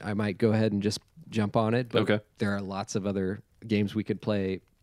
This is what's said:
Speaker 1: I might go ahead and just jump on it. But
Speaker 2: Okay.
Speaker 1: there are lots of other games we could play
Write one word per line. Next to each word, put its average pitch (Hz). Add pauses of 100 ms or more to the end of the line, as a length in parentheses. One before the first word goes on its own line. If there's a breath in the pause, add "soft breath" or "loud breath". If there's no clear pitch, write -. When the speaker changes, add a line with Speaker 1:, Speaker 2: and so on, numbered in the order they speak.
Speaker 1:
I 104
might 104
go 110
ahead 110
and 101
just 104 (300)
jump 107
on 110
it. 123
But 110
Speaker 2:
Okay. 104 (180)
Speaker 1:
there 104
are 101
lots 98
of 98
other 95 (260)
games 104
we 107
could -
play 95 (220)